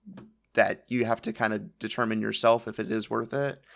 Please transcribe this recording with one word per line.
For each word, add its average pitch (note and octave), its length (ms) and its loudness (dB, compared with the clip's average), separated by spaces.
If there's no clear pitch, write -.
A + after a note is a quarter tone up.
that G#2 340 4
you A#2+ 160 0
have A2+ 180 0
to A3 120 -6
kinda A2 240 0
determine A2 640 -2
yourself A2+ 440 4
if G#2+ 140 -8
it A2 100 -6
is A2 200 -4
worth A#2 240 -4
it. C#3 260 -4